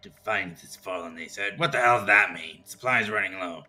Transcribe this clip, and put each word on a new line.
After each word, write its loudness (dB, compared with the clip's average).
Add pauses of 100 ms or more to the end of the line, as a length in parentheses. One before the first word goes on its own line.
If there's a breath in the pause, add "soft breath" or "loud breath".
Defiance -8
has -18
fallen, -10
they -14
said. -8
What 0
the 0
hell 6
does -4
that 6
mean? -12
Supplies -2
running -2
low. -8